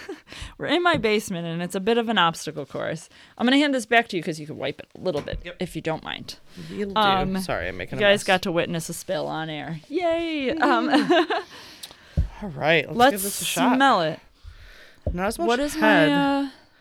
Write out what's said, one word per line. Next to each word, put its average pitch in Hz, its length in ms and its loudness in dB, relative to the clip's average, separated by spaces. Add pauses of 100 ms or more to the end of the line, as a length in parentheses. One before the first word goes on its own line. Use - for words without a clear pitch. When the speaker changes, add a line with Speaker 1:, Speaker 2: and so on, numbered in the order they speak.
(220)
Speaker 1:
<laughs> - 380 -16
We're - 80 -6
in 349 160 0
my 339 140 2
basement, 208 500 -2
and 165 160 -6
it's 175 100 -8
a 196 60 -2
bit 226 180 0
of 233 100 0
an 220 120 0
obstacle 160 480 -2
course. - 420 -8 (280)
I'm 233 100 0
gonna 262 100 4
hand 285 160 2
this 247 140 -2
back 233 220 2
to 202 80 -4
you 165 40 -4
'cause 160 180 -6
you 151 60 -12
can 147 120 -12
wipe - 220 -6
it - 160 -16
a - 60 -18
little 180 200 -2
bit, - 220 -8
Speaker 2:
Yep. 175 160 -12
Speaker 1:
if 175 160 -8
you 160 60 -8
don't 156 220 -4
mind. - 320 -10 (360)
Speaker 2:
Will 196 200 -6
do. 190 40 -4
Speaker 1:
Um, 190 460 2
Speaker 2:
Sorry, 107 260 -4
I'm 95 100 -6
making 90 220 -6
Speaker 1:
you 208 60 4
Speaker 2:
a 202 40 8
Speaker 1:
guys 202 100 6
Speaker 2:
mess. - 60 -10
Speaker 1:
got 185 180 4
to 196 80 -2
witness 165 380 -2
a 170 40 -8
spill 156 340 -6
on 156 220 -6
air. 151 300 -8 (100)
Yay! 330 640 -2
Speaker 2:
Mm. 320 60 -2
Speaker 1:
Um, 247 280 2
<laughs> 320 540 4 (1000)
Speaker 2:
All 208 60 -8
right, 147 360 2
let's 156 120 -6
Speaker 1:
let's 240 160 8
Speaker 2:
give 196 100 -4
this 202 180 -4
a 170 40 -4
shot. 196 300 2
Speaker 1:
smell 262 280 4
it. 160 160 -2 (920)
Speaker 2:
Not 180 160 0
as 220 120 -4
much 330 80 0
Speaker 1:
What 240 120 2
is 294 160 -2
Speaker 2:
head. 311 340 6
Speaker 1:
my, 277 360 2
uh, 269 40 -8 (320)